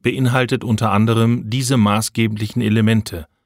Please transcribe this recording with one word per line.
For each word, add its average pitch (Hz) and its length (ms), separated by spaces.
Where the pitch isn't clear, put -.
beinhaltet 127 600
unter 113 260
anderem 113 600
diese 131 260
maßgeblichen 110 840
Elemente, 107 640